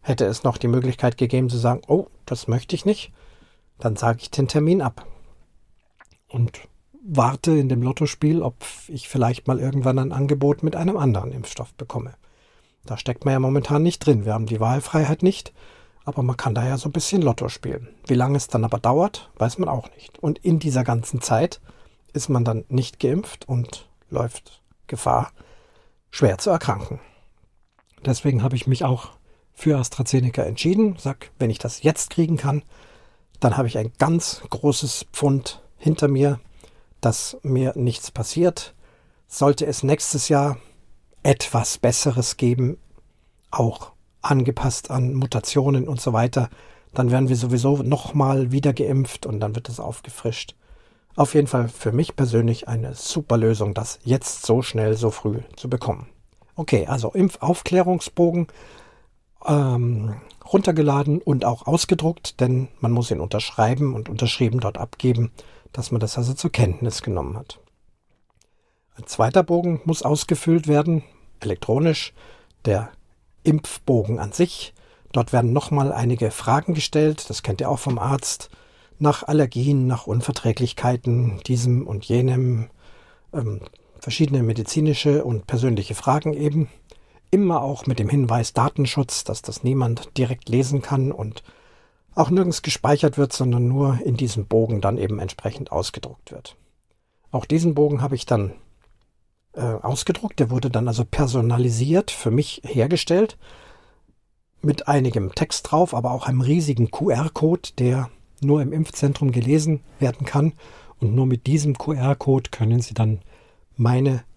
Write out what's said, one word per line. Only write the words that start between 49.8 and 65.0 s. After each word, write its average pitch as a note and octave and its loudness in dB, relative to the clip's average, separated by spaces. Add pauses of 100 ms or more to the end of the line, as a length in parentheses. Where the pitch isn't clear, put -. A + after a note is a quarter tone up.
Auf - 2
jeden C#3+ 4
Fall A#2+ 0
für - -4
mich B2+ -2
persönlich A#2 0
eine A#2 -4
super - -4
Lösung, A2 2
das - -6
jetzt - -2
so A#2+ 2
schnell, A2 0
so A2+ 0
früh A2 -4 (160)
zu - -10
bekommen. - -4 (480)
Okay, B2 0
also A#2 -2
Impfaufklärungsbogen, F3 0 (960)
ähm, A#2+ 2 (300)
runtergeladen D3+ 2
und C3+ 0
auch A#2+ -2
ausgedruckt, - 0
denn B2+ 2 (120)
man A#2+ 2
muss A#2+ 0
ihn D#2+ -2
unterschreiben A#2 0
und A2 -8
unterschrieben A#2 0
dort G#2 -4
abgeben, A#2 0 (400)